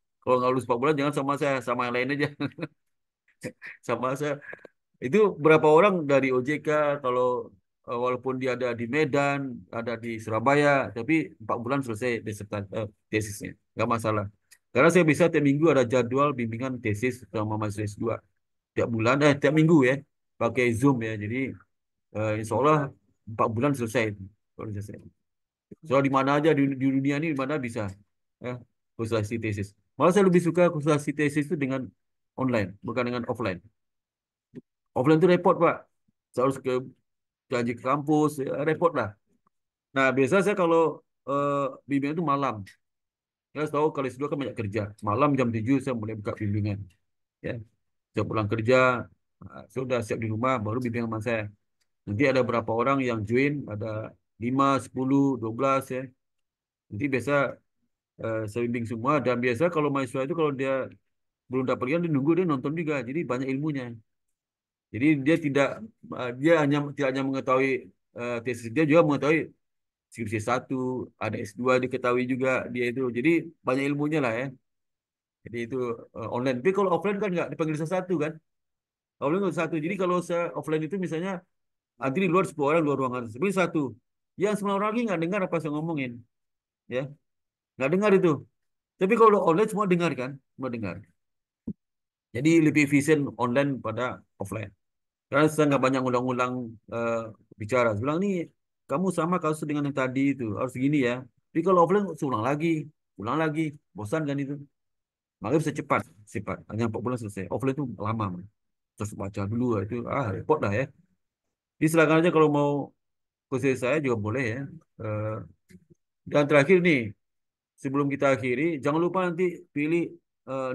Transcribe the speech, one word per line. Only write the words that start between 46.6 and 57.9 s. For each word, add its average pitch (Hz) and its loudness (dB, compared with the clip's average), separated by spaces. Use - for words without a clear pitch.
Ya. 117 -8
Saya 110 0
pulang 110 -2
kerja, 120 2
nah, - -18
saya 131 -8
sudah 123 0
siap 117 -4
di 113 -2
rumah, 127 0
baru 110 -4
bimbingan 120 -4
sama 110 -6
saya. 113 -2
Nanti 104 -2
ada 131 4
berapa 117 -2
orang 123 0
yang 117 -2
join, 135 0
ada 110 -8
lima, 135 2
sepuluh, 131 2
dua 113 -4
belas 135 0
ya. 131 -6
Nanti 107 -4
biasa, 131 0